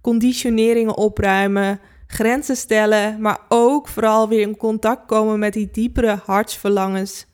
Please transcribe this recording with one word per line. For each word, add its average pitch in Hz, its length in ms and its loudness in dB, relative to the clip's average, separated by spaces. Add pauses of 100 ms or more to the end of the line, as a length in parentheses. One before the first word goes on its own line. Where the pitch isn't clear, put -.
conditioneringen 233 960 0
opruimen, 196 840 0 (260)
grenzen 247 500 -2
stellen, 214 640 0
maar 214 180 -2 (100)
ook 247 400 2
vooral 220 400 2
weer 220 120 2
in 208 160 -2
contact 220 500 -2
komen 220 320 0
met 208 140 -2
die 208 180 -6
diepere 220 540 -2
hartsverlangens 196 1080 -2